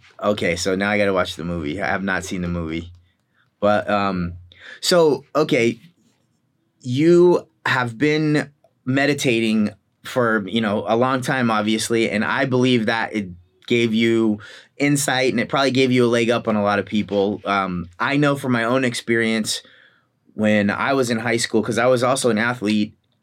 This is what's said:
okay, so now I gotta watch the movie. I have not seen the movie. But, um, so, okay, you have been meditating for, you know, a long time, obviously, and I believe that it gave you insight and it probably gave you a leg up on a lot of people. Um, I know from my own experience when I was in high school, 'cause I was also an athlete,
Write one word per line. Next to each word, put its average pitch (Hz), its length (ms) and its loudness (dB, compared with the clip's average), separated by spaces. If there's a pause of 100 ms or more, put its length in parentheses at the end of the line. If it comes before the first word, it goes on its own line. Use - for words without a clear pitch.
(220)
okay, 101 340 0
so 95 200 -2
now 101 160 0
I 104 80 2
gotta 101 140 2
watch 90 220 -2
the - 80 -10
movie. 85 380 -6
I 95 60 -4
have 95 160 -4
not 92 200 -2
seen 92 200 -6
the 87 40 -4
movie. 82 440 -6 (680)
But, 104 300 0
um, 95 440 -2 (480)
so, 165 440 2 (100)
okay, 135 440 0 (1000)
you 170 680 4 (180)
have 120 320 -2
been 151 540 0 (340)
meditating 127 840 0 (320)
for, 110 440 0
you 110 140 -2
know, 107 260 -2
a 107 80 2
long 127 260 0
time, 127 280 -2
obviously, 110 640 0
and 107 120 -2
I 117 220 -2
believe 127 400 2
that 113 300 -2
it 101 140 -4 (360)
gave 117 300 0
you 113 420 2 (400)
insight 143 560 0
and 113 60 -2
it - 100 -4
probably 139 220 0
gave 131 200 2
you 123 140 4
a - 20 2
leg 117 220 2
up 117 180 0
on 110 80 0
a 107 60 0
lot 101 160 2
of 98 80 -2
people. 101 600 -2
Um, 92 520 -2
I 127 180 -2
know 143 200 2
from 139 160 -4
my 117 120 0
own 127 220 0
experience 113 800 -2 (720)
when 104 340 2
I 120 240 0
was 131 160 0
in 117 80 0
high 117 200 -2
school, 113 260 0
'cause 113 160 -2
I 120 80 2
was 127 160 4
also 131 260 0
an 107 80 2
athlete, 107 580 -2 (280)